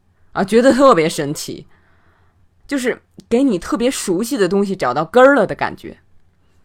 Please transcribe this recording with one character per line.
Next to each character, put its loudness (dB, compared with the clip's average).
啊， -6
觉 2
得 4
特 6
别 2
神 -6
奇， -14
就 -6
是 -4
给 0
你 0
特 -8
别 0
熟 -4
悉 -6
的 0
东 0
西 -4
找 -2
到 -2
根 2
儿 6
了 2
的 -4
感 -8
觉。 -18